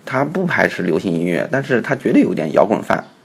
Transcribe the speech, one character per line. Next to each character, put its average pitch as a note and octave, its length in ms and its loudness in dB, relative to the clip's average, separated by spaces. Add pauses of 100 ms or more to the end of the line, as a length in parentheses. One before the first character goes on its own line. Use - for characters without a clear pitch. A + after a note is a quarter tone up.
它 C3 200 -2
不 F3 200 -2
排 F#2+ 220 2
斥 - 160 -6
流 E2+ 140 0
行 F2+ 140 -2
音 E2+ 120 -2
乐， F2 280 0
但 C3 120 0
是 C3 180 0
它 C3+ 140 -2
绝 C3+ 160 -2
对 C#4+ 100 6
有 - 120 0
点 D#2 200 -4
摇 - 120 6
滚 G2+ 160 0
范 - 220 -2 (220)